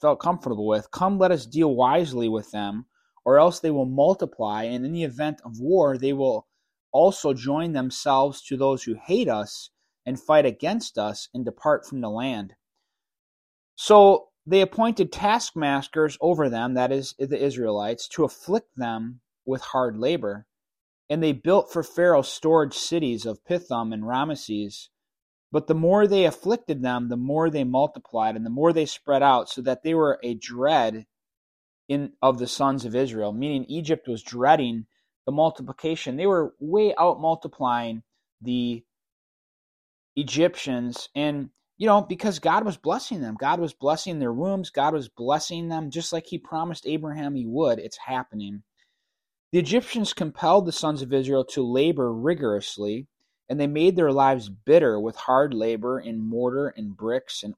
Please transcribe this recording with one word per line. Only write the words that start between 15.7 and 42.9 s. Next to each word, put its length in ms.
over 300
them, 240
that 160
is, 280
the 220
Israelites, 680
to 160
afflict 520
them 440
with 160
hard 340
labor. 500
And 140
they 100
built 400
for 100
Pharaoh 400
storage 520
cities 500
of 200
Pithom 480
and 140
Rameses. 840
But 160
the 60
more 320
they 180
afflicted 580
them, 260
the 80
more 340
they 140
multiplied, 680
and 100
the 60
more 220
they 140
spread 360
out, 260
so 140
that 220
they 100
were 280
a 120
dread 720
in, 320
of 180
the 80
sons 380
of 120
Israel, 360
meaning 340
Egypt 420
was 140
dreading 640
the 80
multiplication. 840
They 100
were 320
way 380
out 240
multiplying 840
the 440
Egyptians, 1000
and, 360
you 100
know, 140
because 380
God 260
was 140
blessing 420